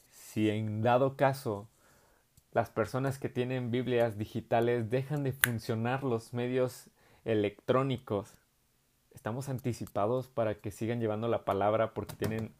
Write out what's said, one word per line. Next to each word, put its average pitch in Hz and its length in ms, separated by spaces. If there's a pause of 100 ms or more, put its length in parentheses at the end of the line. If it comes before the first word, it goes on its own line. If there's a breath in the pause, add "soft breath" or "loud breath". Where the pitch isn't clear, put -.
(100)
si - 400
en 107 320
dado 127 340
caso 123 520 (840 soft breath)
las 113 180
personas 131 480
que 131 100
tienen 123 420
Biblias 120 480
digitales 117 720
dejan 135 320
de 131 100
funcionar 120 680
los 117 300
medios 123 560 (360 soft breath)
electrónicos? 113 1080 (800)
¿Estamos 135 340
anticipados 120 800
para 110 280
que - 140
sigan 120 300
llevando 110 280
la 110 160
palabra 107 480
porque - 240
tienen 110 440